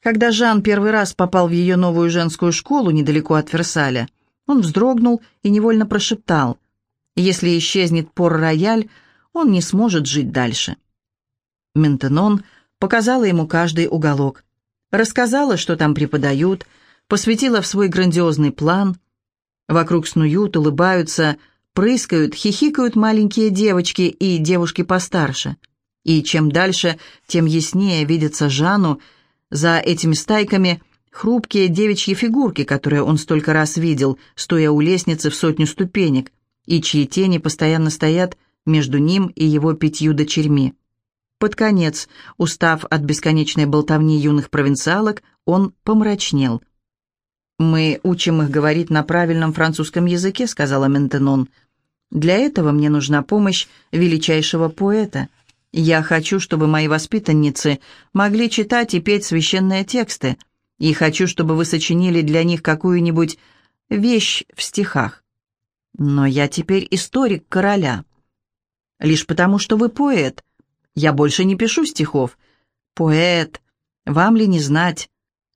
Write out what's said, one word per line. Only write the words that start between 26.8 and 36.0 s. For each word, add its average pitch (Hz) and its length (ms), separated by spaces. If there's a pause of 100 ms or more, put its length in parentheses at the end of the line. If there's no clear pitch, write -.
тем 165 180
яснее 165 600
видятся 151 440
Жану 160 520 (480)
за 165 280
этими 170 360
стайками 190 680 (300)
хрупкие 208 560
девичьи 196 460
фигурки, 226 500
которые 143 400
он 151 140
столько 156 360
раз 156 240
видел, 139 420 (160)
стоя 156 360
у 147 100
лестницы 165 480
в 151 60
сотню 156 320
ступенек, 165 640 (340)